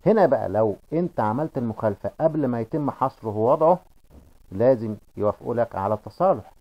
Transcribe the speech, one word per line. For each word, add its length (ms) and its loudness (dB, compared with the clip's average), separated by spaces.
هنا 200 6
بقى 240 2
لو 260 2
أنت 260 -2
عملت 380 -2
المخالفة 540 -4
قبل 240 0
ما 160 -2
يتم 300 -4
حصره 380 -4
ووضعه 500 2
لازم 440 0
يوافقوا 380 -2
لك 200 -2
على 180 -2
التصالح 680 -2